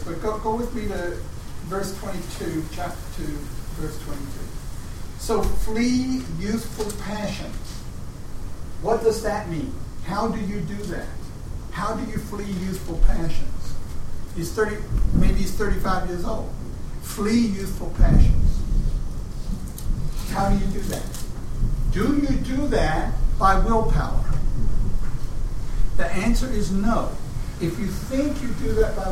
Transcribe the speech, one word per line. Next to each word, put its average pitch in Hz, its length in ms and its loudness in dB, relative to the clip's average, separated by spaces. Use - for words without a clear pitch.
but 165 180 -8
go, 214 160 -4
go 220 160 -2
with 240 200 -4
me 214 140 -4
to 175 280 -4
verse 196 340 -6
twenty-two, 170 720 -6
chapter 170 300 -8
two, 151 220 -6
verse 151 240 -6
twenty-two. 143 440 -8
So 220 240 -2
flee 247 800 2
youthful 214 540 -4
passions. - 540 -6
What 226 200 0
does 220 200 0
that 208 260 -4
mean? 143 240 -6
How 202 240 -2
do - 100 -4
you 196 220 -6
do 196 240 -6
that? 170 240 -8
How 208 220 -4
do - 160 -6
you - 80 -6
flee 202 260 -8
youthful 180 640 -6
passions? - 640 4
He's 170 160 -4
thirty, 208 240 -2
maybe 180 260 6
he's - 140 2
thirty-five 190 540 2
years 175 160 -2
old. - 280 -2
Flee 220 380 0
youthful 196 560 -2
passions. - 640 8
How 196 200 0
do 202 80 4
you 202 80 2
do 202 140 0
that? - 220 -4
Do 294 280 2
you 269 180 2
do 262 320 0
that - 460 2
by 190 200 6
willpower? 170 640 4
The - 100 8
answer 226 400 4
is 185 240 2
no. 208 400 2
If 165 200 -2
you 202 60 -2
think 262 540 -2
you 247 80 -2
do - 100 0
that - 200 0
by 196 180 -4